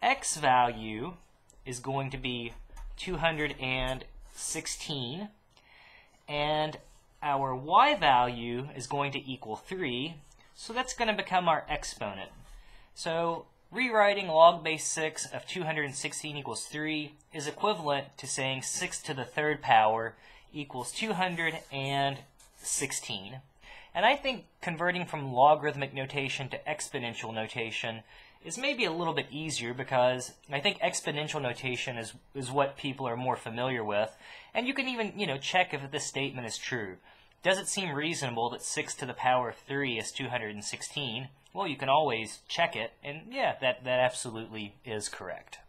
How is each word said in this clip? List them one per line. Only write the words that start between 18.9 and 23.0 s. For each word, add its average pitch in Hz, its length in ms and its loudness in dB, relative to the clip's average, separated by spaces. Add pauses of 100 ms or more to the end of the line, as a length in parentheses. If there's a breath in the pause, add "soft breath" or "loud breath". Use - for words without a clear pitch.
to 151 100 -4
the 127 100 -4
third 151 380 0
power 113 520 6 (380 loud breath)
equals 139 400 -8
two 220 220 -2
hundred 170 400 0 (180)
and 139 460 0 (400)
sixteen. 113 760 -4 (580 loud breath)